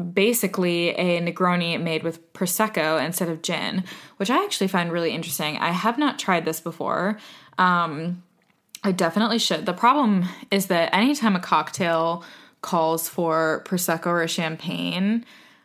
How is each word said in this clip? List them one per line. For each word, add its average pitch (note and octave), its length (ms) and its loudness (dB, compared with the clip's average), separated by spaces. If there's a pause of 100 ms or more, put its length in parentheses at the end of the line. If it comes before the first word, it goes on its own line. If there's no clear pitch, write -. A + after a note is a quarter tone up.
(120)
basically F#3+ 760 2
a F3 300 2
Negroni F3 600 0
made E3 240 -2
with - 300 -8
Prosecco F3 680 0
instead E3+ 240 -2
of E3 140 -6
gin, D#3+ 400 -4 (360)
which G3 120 -2
I E4+ 140 2
actually G3+ 240 -2
find F3 240 0
really E3+ 180 0
interesting. D3+ 460 -4
I E3 140 0
have G#3 280 0
not D4 200 0
tried E3+ 260 0
this D#3+ 160 -4
before. F3 580 -4 (400)
Um, F3 640 0 (640)
I G3+ 80 2
definitely G#3 480 0
should. D#3+ 260 -2
The F3+ 60 -2
problem A3+ 520 4 (280)
is F#3+ 140 2
that E3+ 280 2
anytime A3+ 400 4
a F3+ 60 0
cocktail E3 840 0 (380)
calls E3 480 0
for D#3+ 580 0
Prosecco F3 400 -2
or E3+ 220 2
champagne, F3 1000 -2 (380)